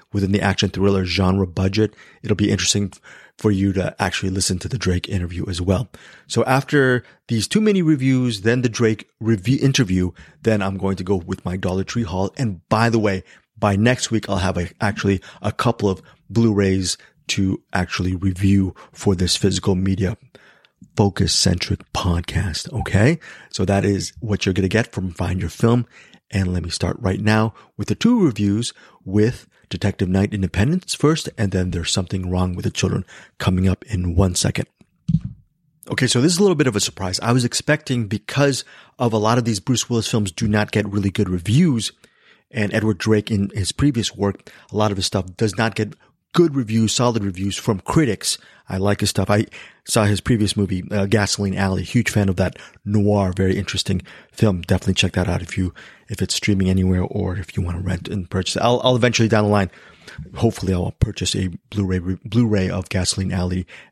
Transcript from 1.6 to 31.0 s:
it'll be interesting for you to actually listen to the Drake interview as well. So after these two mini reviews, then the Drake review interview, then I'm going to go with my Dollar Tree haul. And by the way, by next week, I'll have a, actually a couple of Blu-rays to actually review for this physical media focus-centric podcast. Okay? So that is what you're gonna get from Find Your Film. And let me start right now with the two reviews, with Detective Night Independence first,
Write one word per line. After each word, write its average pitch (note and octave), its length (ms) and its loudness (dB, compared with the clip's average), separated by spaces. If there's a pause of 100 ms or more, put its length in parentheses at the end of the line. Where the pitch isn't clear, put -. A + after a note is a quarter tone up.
it'll G#2 140 0
be G2+ 140 2
interesting G2+ 420 0 (460)
for A2 120 2
you G2 220 2
to F2+ 300 -2
actually F#2+ 280 -2
listen F#2+ 280 -2
to - 100 -10
the - 80 -4
Drake F2+ 320 -2
interview F2 400 -6
as F2+ 140 -6
well. F2+ 260 0 (380)
So - 180 0
after C3 600 2 (240)
these A2+ 200 -2
two G#3+ 120 2
mini G#3 200 4
reviews, C3 640 2
then A#2 180 2
the A#2+ 80 2
Drake A2 400 0 (120)
review A2 420 2
interview, F#2 480 2 (320)
then A2 180 2
I'm G2 160 -2
going F#2+ 200 -2
to F#2+ 80 -8
go G2 120 0
with F#2 280 -8
my F#2 120 -4
Dollar F#2+ 280 -2
Tree A#2 180 -4
haul. F#2+ 340 -4
And G#2 320 -6
by A2+ 220 2
the A2+ 80 4
way, G2+ 240 0 (340)
by G2+ 200 2
next A#2+ 340 2
week, G#2+ 180 -2
I'll G2 100 -2
have F2+ 200 0
a, F2 120 -4 (100)
actually G2+ 420 0 (180)
a G#2+ 120 -4
couple - 360 0
of F#2+ 140 -2 (260)
Blu-rays G2 720 2 (300)
to F#2+ 340 -2 (100)
actually F2+ 440 -2
review F#2+ 580 2 (160)
for - 240 0
this F2+ 220 0
physical F#2+ 400 0
media F#2 400 -2 (800)
focus-centric F#2 960 0
podcast. F2 800 -4
Okay? A2+ 480 2 (300)
So - 140 -4
that G2 200 2
is G2 340 -2
what G#2 260 -4
you're G2 80 2
gonna F#2+ 140 0
get G#2+ 240 0
from F#2 220 -6
Find F#2 280 -4
Your F2 80 -4
Film. A#2+ 380 2 (460)
And F#2+ 200 0
let F2+ 100 -2
me F2+ 80 -8
start - 280 -4
right F#2+ 220 -2
now A2 340 2 (220)
with G2 120 -6
the G#2+ 60 -2
two A3+ 300 2
reviews, G#2 480 0 (320)
with G#2+ 420 0 (220)
Detective G2 400 -2
Night F#2+ 260 2
Independence G#2+ 600 -2
first, - 420 0